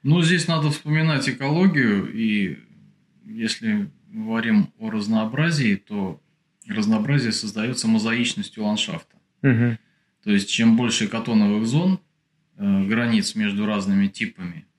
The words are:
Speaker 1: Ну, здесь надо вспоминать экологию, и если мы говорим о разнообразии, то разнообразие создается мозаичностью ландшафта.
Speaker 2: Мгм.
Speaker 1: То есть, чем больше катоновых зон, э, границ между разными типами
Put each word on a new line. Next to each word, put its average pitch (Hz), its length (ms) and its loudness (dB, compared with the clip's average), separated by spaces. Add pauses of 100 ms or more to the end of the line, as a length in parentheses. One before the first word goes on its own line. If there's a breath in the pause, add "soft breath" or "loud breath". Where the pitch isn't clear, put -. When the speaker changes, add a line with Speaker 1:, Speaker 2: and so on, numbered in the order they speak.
Speaker 1:
Ну, 160 180 4
здесь 165 260 2
надо 156 240 0
вспоминать 151 580 0
экологию, 135 840 2
и 104 460 -2 (680)
если 110 640 -4 (220)
мы 110 140 -10
говорим 113 440 2 (100)
о 110 120 -8
разнообразии, 110 840 0
то 98 460 -8 (460)
разнообразие 110 640 0
создается 110 540 -4
мозаичностью 113 760 -2
ландшафта. 104 540 -4 (260)
Speaker 2:
Мгм. 120 340 2 (460 soft breath)
Speaker 1:
То 104 80 -2
есть, 98 180 2
чем 113 280 4
больше 117 300 -2
катоновых 110 600 0
зон, 180 320 2 (580)
э, 98 300 2
границ 113 480 0
между 104 300 -2
разными 98 420 2
типами 90 580 -10 (140)